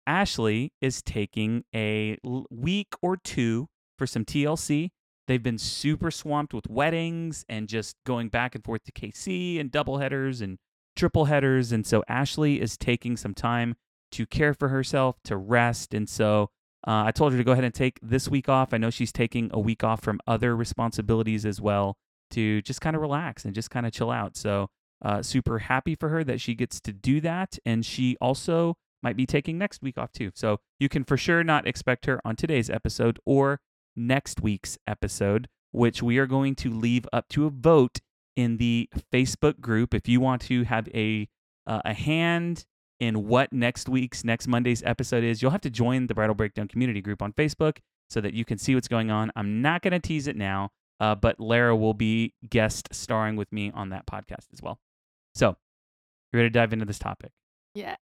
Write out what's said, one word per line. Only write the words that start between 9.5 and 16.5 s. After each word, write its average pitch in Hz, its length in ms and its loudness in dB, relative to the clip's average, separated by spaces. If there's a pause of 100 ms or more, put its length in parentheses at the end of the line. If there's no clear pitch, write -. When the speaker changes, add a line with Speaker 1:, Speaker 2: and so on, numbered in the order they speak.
Speaker 1:
and 139 100 -6
doubleheaders 135 720 -2
and 95 160 -6 (360)
triple 170 300 2
headers. 131 480 4
And 110 140 0
so 110 200 4
Ashley 143 540 0
is 113 160 -4
taking 120 400 -2
some 104 160 -8
time 120 440 0 (340)
to - 160 -4
care 147 260 2
for 143 160 0
herself, 131 560 0
to 104 140 -4
rest. 120 560 2
And 107 120 0
so, 107 440 2 (360)